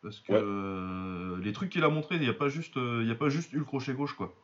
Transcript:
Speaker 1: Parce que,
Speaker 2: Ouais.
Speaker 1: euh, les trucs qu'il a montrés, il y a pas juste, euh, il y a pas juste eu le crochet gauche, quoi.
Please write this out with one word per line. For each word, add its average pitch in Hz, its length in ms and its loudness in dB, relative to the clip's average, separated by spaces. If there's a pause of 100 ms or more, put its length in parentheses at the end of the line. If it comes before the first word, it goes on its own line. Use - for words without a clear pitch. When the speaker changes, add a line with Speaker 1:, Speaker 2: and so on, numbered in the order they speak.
Speaker 1:
Parce 107 180 -10
que, - 120 -2
Speaker 2:
Ouais. 104 80 6
Speaker 1:
euh, 92 1000 -2
les 104 100 -2
trucs 185 180 -4
qu'il 165 140 2
a 156 60 6
montrés, 156 260 0
il 156 80 2
y 123 60 4
a 107 40 2
pas 143 140 2
juste, 156 300 -4
euh, 120 240 0
il 113 60 2
y - 40 4
a - 20 2
pas 143 140 2
juste 156 240 0
eu 139 60 0
le 156 60 0
crochet 135 280 -2
gauche, 139 220 -2
quoi. 92 180 -6 (120)